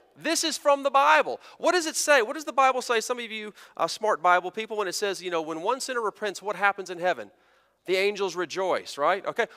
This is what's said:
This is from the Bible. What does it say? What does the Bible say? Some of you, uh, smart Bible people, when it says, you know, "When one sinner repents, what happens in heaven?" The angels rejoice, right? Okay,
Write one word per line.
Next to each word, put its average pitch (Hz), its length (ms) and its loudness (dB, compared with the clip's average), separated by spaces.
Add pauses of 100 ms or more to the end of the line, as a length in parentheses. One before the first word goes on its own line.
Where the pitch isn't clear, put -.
(160)
This 311 300 -2
is 285 120 -4
from 277 260 2
the 269 80 -2
Bible. 277 500 4 (160)
What 320 160 2
does 339 120 2
it 311 120 -6
say? 285 240 4
What 247 140 -2
does 311 100 -12
the 302 80 -8
Bible 262 280 4
say? 226 200 -2
Some 247 180 -6
of 226 100 -10
you, 214 240 -12 (220)
uh, 165 120 0
smart 175 360 -2
Bible 180 280 4
people, - 260 -8
when 202 100 -2
it 175 80 -4
says, 190 260 -4
you 180 100 -8
know, 165 100 0
"When 160 200 -8
one 240 200 -2
sinner 247 200 -4
repents, 202 400 -6
what 196 140 -6
happens 196 340 0
in 180 80 -10
heaven?" 156 320 -2 (580)
The 185 100 0
angels 196 380 -2
rejoice, 165 640 -4
right? 170 280 0
Okay, 208 320 -2